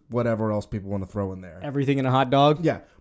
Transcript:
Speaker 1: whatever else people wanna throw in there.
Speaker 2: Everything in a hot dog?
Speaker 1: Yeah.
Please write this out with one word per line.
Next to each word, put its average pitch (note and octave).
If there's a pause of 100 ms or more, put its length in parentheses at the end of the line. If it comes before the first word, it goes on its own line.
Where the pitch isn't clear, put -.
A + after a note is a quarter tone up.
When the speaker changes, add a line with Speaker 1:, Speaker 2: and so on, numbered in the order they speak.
Speaker 1:
whatever A2+
else G#2
people G2
wanna F#2+
throw G2
in F#2
there. F2
Speaker 2:
Everything C#3
in C3
a B2+
hot C3
dog? C#3+
Speaker 1:
Yeah. C3+ (200)